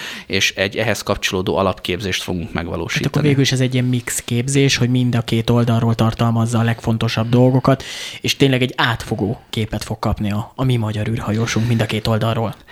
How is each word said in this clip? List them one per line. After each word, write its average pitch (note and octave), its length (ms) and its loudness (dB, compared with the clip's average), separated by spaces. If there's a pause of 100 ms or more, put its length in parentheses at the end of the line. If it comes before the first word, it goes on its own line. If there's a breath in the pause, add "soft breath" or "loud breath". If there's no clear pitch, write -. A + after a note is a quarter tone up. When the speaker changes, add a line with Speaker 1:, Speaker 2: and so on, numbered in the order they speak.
(260 loud breath)
Speaker 1:
és - 300 0
egy G2 200 0
ehhez G#2 260 -2
kapcsolódó F#2+ 540 -2
alapképzést F#2 640 -2
fogunk F2+ 220 -4
Speaker 2:
Hát - 100 -12
akkor E2 80 -4
Speaker 1:
megvalósítani. F2 640 -2
Speaker 2:
végül C#3 160 4
is C3 100 2
ez C3 80 -2
egy B2+ 120 0
ilyen B2 120 0
mix B2 360 -2
képzés, C#3 560 0
hogy B2 140 2
mind B2 240 2
a A2+ 80 2
két A2+ 280 0
oldalról A#2 440 4
tartalmazza A2+ 640 2
a A2+ 40 2
legfontosabb A2+ 640 0
dolgokat, B2+ 560 4 (360 loud breath)
és - 160 -2
tényleg C3 260 4
egy B2+ 140 0
átfogó A#2 640 -2 (100)
képet G#2+ 340 -4
fog - 140 -6
kapni G#2 340 -2
a, G#2+ 240 -4
a C3+ 80 -2
mi B2+ 120 2
magyar G#2+ 320 -2
űrhajósunk A2+ 600 0
mind A2+ 120 2
a G#2+ 60 0
két G#2+ 200 -4
oldalról. A2+ 480 0 (180 loud breath)